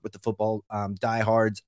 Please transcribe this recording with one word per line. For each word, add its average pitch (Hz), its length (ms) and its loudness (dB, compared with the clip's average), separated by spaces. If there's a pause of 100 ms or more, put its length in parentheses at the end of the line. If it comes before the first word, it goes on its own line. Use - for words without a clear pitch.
with 104 100 -8
the 95 60 -18
Football, 110 500 -2
um, 104 240 -4
Diehards. 113 760 2